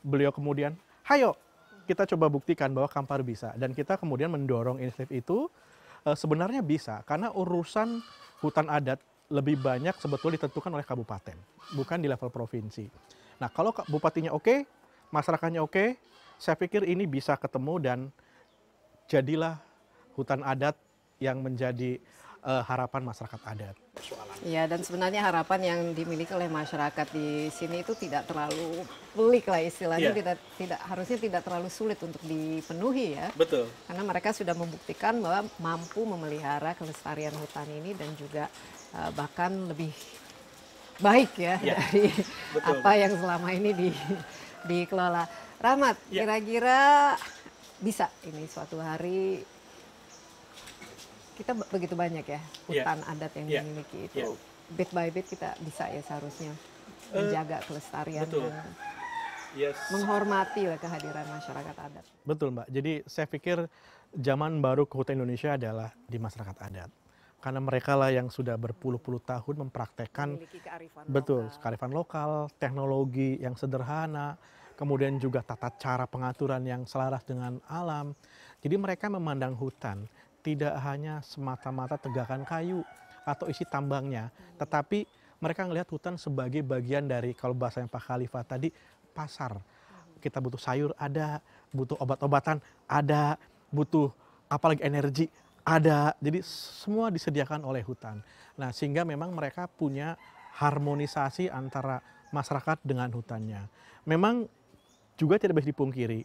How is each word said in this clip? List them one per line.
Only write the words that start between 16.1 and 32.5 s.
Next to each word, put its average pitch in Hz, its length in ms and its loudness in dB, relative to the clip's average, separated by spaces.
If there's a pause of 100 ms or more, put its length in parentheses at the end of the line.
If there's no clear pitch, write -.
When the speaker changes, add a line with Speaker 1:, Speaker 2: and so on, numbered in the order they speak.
Speaker 1:
saya - 180 2
pikir 196 300 2
ini 175 240 2
bisa 139 260 2
ketemu 139 440 -2
dan 127 200 0 (1080)
jadilah 160 500 2 (560)
hutan 135 300 0
adat 135 340 2 (420)
yang 131 220 0
menjadi, 127 580 -2 (420)
eh, 131 240 0
harapan 127 380 -2
masyarakat 113 400 -10
adat. 104 320 -10 (680)
Speaker 2:
Iya, 160 220 2
dan 170 160 -2
sebenarnya 185 400 0
harapan 185 400 4
yang 175 180 2 (100)
dimiliki 165 400 -4
oleh 175 160 0
masyarakat 151 640 -2
di 151 400 -2
sini 170 320 -6
itu 220 140 -4
tidak 143 320 -4
terlalu 160 560 -4 (280)
pelik 226 360 6
lah 185 120 4
istilahnya, 165 520 2
Speaker 1:
Iya. 208 100 0
Speaker 2:
tidak, 180 160 0 (180)
tidak, 180 280 -6
harusnya 185 360 -4
tidak 185 240 0
terlalu 175 280 -4
sulit 220 280 -2
untuk 165 220 -8
dipenuhi, 160 920 -2